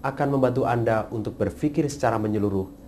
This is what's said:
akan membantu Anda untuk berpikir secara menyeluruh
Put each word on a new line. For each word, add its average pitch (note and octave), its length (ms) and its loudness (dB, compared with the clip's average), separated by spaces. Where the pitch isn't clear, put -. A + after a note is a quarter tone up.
akan C#3 240 0
membantu B2+ 400 2
Anda A2+ 400 2
untuk A2 320 -6
berpikir D3 480 0
secara A#2 320 0
menyeluruh G2+ 480 0